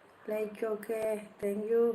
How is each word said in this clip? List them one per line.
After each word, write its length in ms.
ലൈക്ക്, 420
ഓക്കെ, 300
thank 200
you. 220